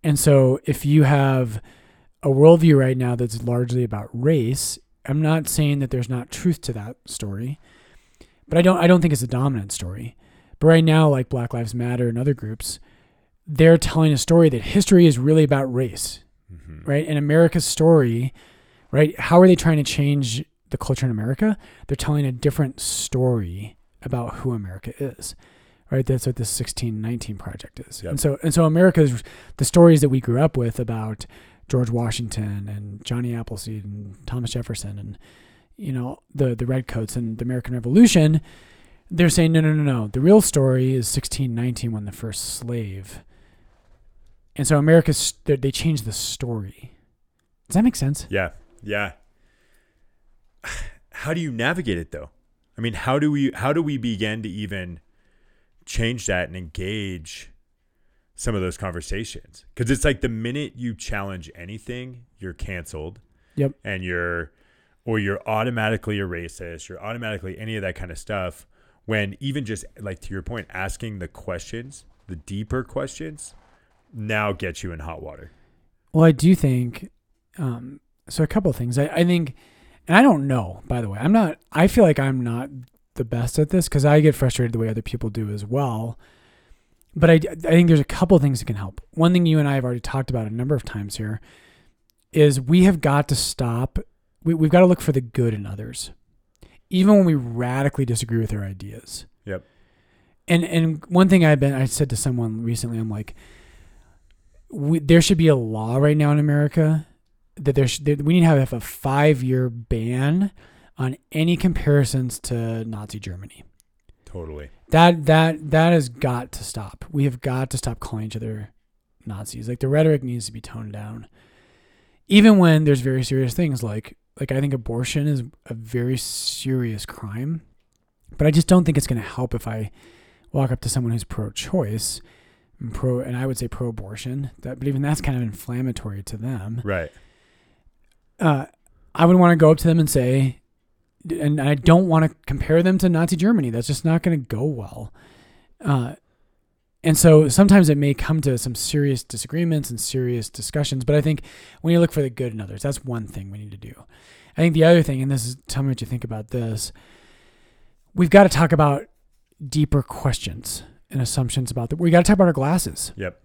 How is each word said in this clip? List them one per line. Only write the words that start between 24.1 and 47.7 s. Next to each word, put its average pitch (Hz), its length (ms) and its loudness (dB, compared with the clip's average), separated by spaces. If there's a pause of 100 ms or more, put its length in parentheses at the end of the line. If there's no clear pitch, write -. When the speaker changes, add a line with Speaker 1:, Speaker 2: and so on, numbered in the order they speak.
Speaker 1:
who 127 160 -6
America 98 400 -10 (100)
is, - 320 -12 (560)
right? 135 160 -2
That's 131 200 -2
what 127 100 -4
the 120 80 -6
sixteen 113 560 -6
nineteen 110 380 -8
Project - 420 -16
is. - 220 -16
Speaker 2:
Yep. 87 80 -8
Speaker 1:
And 143 100 -4
so, 139 220 0
and 160 120 -2
so 170 120 4
America's, 156 560 4 (340)
the 139 80 -2
stories 170 380 8
that 143 80 4
we 131 100 0
grew 120 200 -2
up 156 160 2
with 117 220 -2
about 110 480 -8 (420)
George 123 220 0
Washington 107 760 -4
and 104 360 -12
Johnny 120 300 -4
Appleseed 110 500 -10
and 101 300 -12 (120)
Thomas 120 260 -6
Jefferson 107 460 -8
and, 101 200 -14 (580)
you 170 160 -10
know, 127 260 -8 (160)
the, 131 200 0
the 120 120 -6
Redcoats 123 500 -6
and 113 220 -6
the 117 60 -8
American 123 300 -6
Revolution, 156 680 4 (680)
they're 170 200 2
saying, 165 220 2
"No, 160 80 4
no, 156 120 2
no, 156 100 0
no. 123 260 -2
The 131 120 -6
real 196 220 8
story 131 520 2
is 123 140 -2
sixteen 131 460 -6
nineteen 120 360 -4
when 107 140 -6
the 101 80 -10
first - 320 -10
slave." 104 800 -10 (1300)
And 139 120 -4
so 151 100 4
America's, 156 560 4 (120)
they, 143 100 2
they 135 160 -4
changed 147 320 -4
the 107 80 -8
story. - 800 -10 (760)
Does - 80 -12